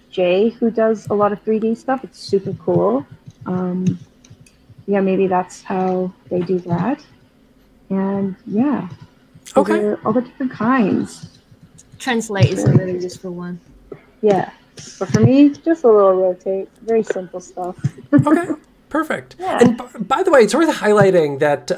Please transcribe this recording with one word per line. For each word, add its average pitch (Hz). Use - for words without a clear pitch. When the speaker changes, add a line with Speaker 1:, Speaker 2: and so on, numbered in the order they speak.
Speaker 1:
Jay, 185
who 233
does 220
a 214
lot 202
of 202
three 220
D 226
stuff. 262
It's -
super 196
cool. 185
Um, 185
yeah, 202
maybe 190
that's 185
how 185
they 180
do 180
that. 180
And 196
yeah, 214
these -
Speaker 2:
Okay. 208
Speaker 1:
are 208
all 214
the 247
different 254
kinds. -
Speaker 3:
Translate 226
is 196
a -
Speaker 1:
Sure. -
Speaker 3:
really 185
useful 180
one. 175
Speaker 1:
Yeah, 202
but 185
for -
me, 269
just 320
a 247
little 202
rotate, 185
very 226
simple 180
stuff. 180
<laughs> -
Speaker 2:
Okay. 330
Perfect. -
Speaker 1:
Yeah. 359
Speaker 2:
And 240
b-, 247
by 269
the 370
way, 285
it's 214
worth 320
highlighting 190
that, 147